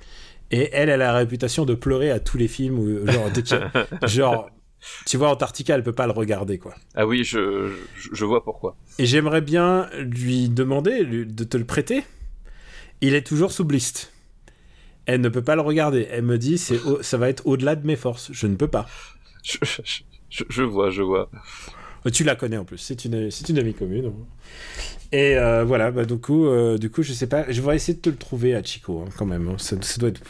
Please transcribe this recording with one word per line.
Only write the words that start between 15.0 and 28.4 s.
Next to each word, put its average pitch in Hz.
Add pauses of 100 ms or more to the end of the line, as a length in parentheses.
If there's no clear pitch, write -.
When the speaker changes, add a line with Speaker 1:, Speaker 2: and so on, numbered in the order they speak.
Speaker 1:
Elle 127
ne 120
peut 120
pas 147
le 156
regarder. 147
Elle 117
me 120
dit, 143
c'est 120
au-, 139
ça -
va 123
être 135
au-delà 135
de 147
mes 151
forces. 120
Je 120
ne 101
peux -
pas. 104 (560)
Speaker 2:
Je, -
je, - (260)
je, -
je 113
vois, 101
je 95
vois. 95 (840)
Speaker 1:
Tu 156
la 143
connais 113
en 98
plus. 87
C'est 123
une, 110
c'est -
une 160
amie 113
commune. 107 (1000)
Et, 139
euh, 117
voilà, 117
bah, 123
du 117
coup, 151
euh, 117
du 110
coup, 160
je 139
sais 123
pas. 131
Je 120
vais 143
essayer 160
de 170
te -
le 143
trouver, 123